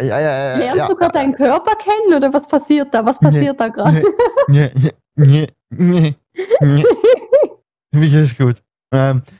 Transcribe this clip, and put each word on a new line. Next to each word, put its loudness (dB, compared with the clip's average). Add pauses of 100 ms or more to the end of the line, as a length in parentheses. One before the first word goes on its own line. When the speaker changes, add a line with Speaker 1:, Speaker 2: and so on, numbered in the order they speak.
Speaker 1:
ja, -4
ja, -4
ja, -4
Speaker 2:
lernst -2
Speaker 1:
ja, -2
Speaker 2:
du -4
grad -2
Speaker 1:
ja. -2
Speaker 2:
deinen -2
Körper -2
kennen -2
oder 0
was -4
passiert -2
da? -2
Was -2
Speaker 1:
Nee, 4
Speaker 2:
passiert 0
da -4
grad? 0 (540)
Speaker 1:
nee, 2
nee, -2 (220)
nee, 4 (240)
nee, 0 (440)
nee. 2 (540)
Speaker 2:
<laughs> -8
Speaker 1:
Finde 2
ich 2
richtig 0
gut. -2 (300)
Ähm, 0 (180)